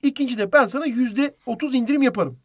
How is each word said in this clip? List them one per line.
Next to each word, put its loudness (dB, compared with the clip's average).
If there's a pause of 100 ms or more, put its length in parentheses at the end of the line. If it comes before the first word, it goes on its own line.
İkinci 0
de -2
ben 6
sana -4
yüzde -2 (100)
otuz -4
indirim 2
yaparım. 0